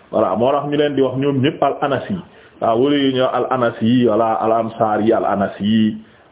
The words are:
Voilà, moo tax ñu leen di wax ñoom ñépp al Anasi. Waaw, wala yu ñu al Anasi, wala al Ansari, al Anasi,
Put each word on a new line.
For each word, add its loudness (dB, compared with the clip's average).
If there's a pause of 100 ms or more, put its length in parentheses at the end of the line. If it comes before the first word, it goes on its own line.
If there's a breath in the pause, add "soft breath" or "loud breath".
(120 loud breath)
Voilà, 0
moo 2
tax -2
ñu -4
leen 0
di 2
wax 0
ñoom -2
ñépp 0
al 0
Anasi. -4 (460 loud breath)
Waaw, 0
wala 2
yu 0
ñu 0
al -2
Anasi, 2
wala 2
al 0
Ansari, 0
al 0
Anasi, 0 (340 loud breath)